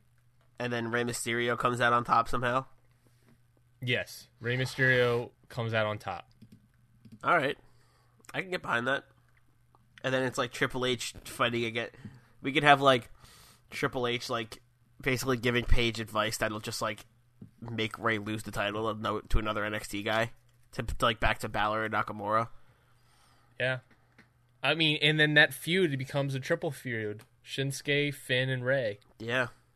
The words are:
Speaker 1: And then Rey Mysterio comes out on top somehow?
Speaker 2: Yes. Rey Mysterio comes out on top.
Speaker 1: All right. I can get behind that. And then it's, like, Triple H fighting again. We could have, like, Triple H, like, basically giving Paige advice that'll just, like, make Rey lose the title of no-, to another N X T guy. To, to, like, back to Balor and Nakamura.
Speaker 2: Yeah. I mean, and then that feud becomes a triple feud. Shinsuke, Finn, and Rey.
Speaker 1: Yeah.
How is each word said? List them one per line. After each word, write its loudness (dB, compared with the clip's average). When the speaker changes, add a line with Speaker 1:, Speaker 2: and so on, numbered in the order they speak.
Speaker 1:
And -2
then -2
Rey 0
Mysterio -2
comes 0
out 4
on 4
top 2
somehow? 0
Speaker 2:
Yes. -4
Rey -2
Mysterio 2
comes -4
out 0
on -4
top. -10
Speaker 1:
All 4
right. 0
I -4
can -12
get -6
behind -2
that. 0
And 0
then 2
it's, -2
like, -4
Triple -2
H -2
fighting 0
again. -6
We -4
could 2
have, 10
like, 4
Triple -2
H, -4
like, -6
basically 0
giving 0
Paige 6
advice -2
that'll -2
just, -8
like, -6
make -6
Rey 0
lose -6
the -8
title -2
of -4
no-, -2
to 2
another 0
N -4
X -8
T -6
guy. 0
To, -6
to, -2
like, 2
back 2
to -6
Balor 0
and -4
Nakamura. -2
Speaker 2:
Yeah. -2
I 2
mean, 2
and 4
then 4
that 8
feud 0
becomes -2
a -4
triple -2
feud. -6
Shinsuke, -2
Finn, 0
and -2
Rey. 0
Speaker 1:
Yeah. 0